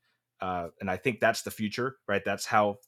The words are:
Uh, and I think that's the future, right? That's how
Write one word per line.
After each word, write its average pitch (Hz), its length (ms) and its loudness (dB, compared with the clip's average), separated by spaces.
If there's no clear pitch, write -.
Uh, 90 280 -4
and 98 100 -4
I 92 60 0
think 110 240 -2
that's 113 220 2
the 101 100 -8
future, 120 460 -4
right? 101 160 0
That's 104 220 -2
how 104 320 4